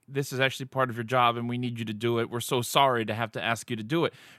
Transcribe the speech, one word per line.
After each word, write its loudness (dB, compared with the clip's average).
this -4
is -2
actually 0
part 0
of -6
your -4
job 4
and -4
we -2
need -4
you -4
to -4
do 0
it. 0
We're -4
so 0
sorry 4
to -2
have -4
to -8
ask -2
you -4
to -4
do 0
it." 0